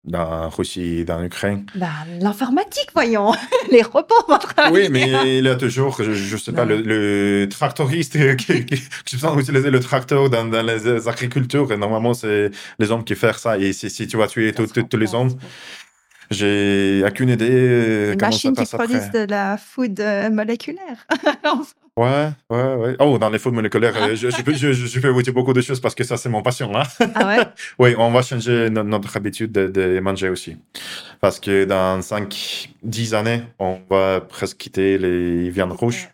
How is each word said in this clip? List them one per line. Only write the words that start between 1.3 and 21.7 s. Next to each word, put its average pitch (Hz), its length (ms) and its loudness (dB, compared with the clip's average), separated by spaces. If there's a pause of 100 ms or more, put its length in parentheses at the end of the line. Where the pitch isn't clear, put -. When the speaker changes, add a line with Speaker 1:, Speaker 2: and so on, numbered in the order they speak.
Speaker 2:
Bah, 180 140 -4 (320)
l'informatique, 269 720 -2
voyons. 226 380 2 (180)
<laughs> - 220 0
Les 233 100 10
robots 311 320 2 (140)
vont 285 100 6
travailler. 196 460 4
Speaker 1:
Oui, 185 60 2
mais 131 480 2
il 131 60 2
y 131 40 6
a 127 80 4
toujours, 131 440 0
je, 107 120 0
je 101 240 -4
sais 110 160 -8
pas, 123 120 2
Speaker 2:
Non. 107 120 2
Speaker 1:
le, 110 60 -2 (600)
le 98 60 0
tractoriste 143 640 -2
<laughs> 135 240 4
qui, 127 280 0
qui, 131 120 -2
qui, - 400 -10
qui - 0 - (220)
utiliser 135 320 2
le 131 100 6
tracteur 139 500 0
dans, 117 140 2
dans 113 200 0
les 113 440 0
agricultures. 127 640 -2
Et 104 40 0
normalement, 110 380 0
c'est 104 360 0 (280)
les 110 140 2
hommes 117 120 -2
qui 110 120 -4
font 113 160 2
ça. 110 260 -2
Et 98 140 0
si, 101 180 -8
si 107 160 -8
tu - 100 -6
vas 107 120 4
tuer 110 220 0
Speaker 2:
Ça 104 120 -8
Speaker 1:
tous, 110 60 0
Speaker 2:
se - 60 -14
Speaker 1:
tous, 120 100 0
tous 117 120 -4
les 110 100 2
Speaker 2:
remplace. 123 260 -2
Speaker 1:
hommes, 127 80 -10 (920)
j'ai 101 760 2
aucune 127 240 0
idée, 113 200 2
euh, 120 640 4
Speaker 2:
Les 98 40 -2
Speaker 1:
comment - 140 2
Speaker 2:
machines 262 240 0
Speaker 1:
ça 247 100 -2
Speaker 2:
qui 220 60 -6
Speaker 1:
passe - 40 -10
après. 233 120 -2
Speaker 2:
produisent 214 260 -2
de 220 160 0
la 202 280 -2
food, 214 420 -6
euh, 208 320 -2
moléculaire. 240 800 -6
<laughs> 294 460 -2 (420)